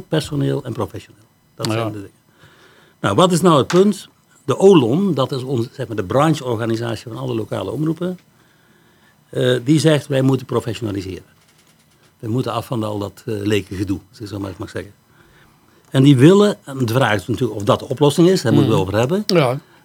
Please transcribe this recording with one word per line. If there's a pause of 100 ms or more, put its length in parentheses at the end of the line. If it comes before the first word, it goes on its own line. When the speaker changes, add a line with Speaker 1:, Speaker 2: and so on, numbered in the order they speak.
Speaker 1:
personeel
en
professioneel. (320)
Dat
Speaker 2:
Ja.
Speaker 1:
zijn
de
dingen. (880)
Nou,
wat
is
nou
het
punt? (380)
De
olon,
dat
is
onze,
zeg
maar,
de
brancheorganisatie
van
alle
lokale
omroepen. (1120)
Eh,
die
zegt,
"Wij
moeten
professionaliseren. (960)
We
moeten
af
van
al
dat,
eh,
leke
gedoe, (100)
als
ik
zo
maar
eens
mag
zeggen." (1000)
En
die
willen,
en
de
vraag
is
natuurlijk
of
dat
de
oplossing
is,
daar
moeten
we
Speaker 2:
Mhm.
Speaker 1:
over
hebben.
Speaker 2:
Ja. (260)